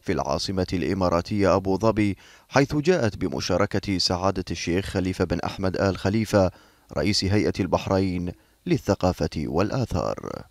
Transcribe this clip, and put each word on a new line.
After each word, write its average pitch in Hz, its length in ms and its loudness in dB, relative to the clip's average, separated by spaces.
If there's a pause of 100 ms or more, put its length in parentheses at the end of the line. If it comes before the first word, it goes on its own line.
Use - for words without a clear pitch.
في - 100 -6
العاصمة 87 600 -2
الإماراتية 90 800 2
أبو 95 220 0
ظبي، 104 400 2 (320)
حيث 139 260 2
جاءت 147 420 2
بمشاركة 92 800 -2
سعادة 95 540 0
الشيخ 87 340 -2
خليفة 92 400 0
بن 82 140 -2
أحمد 95 380 -4
آل 92 200 2
خليفة 101 540 2 (460)
رئيس 90 260 0
هيئة 95 360 2
البحرين 90 720 0 (340)
للثقافة 95 720 0
والآثار. 73 1120 -2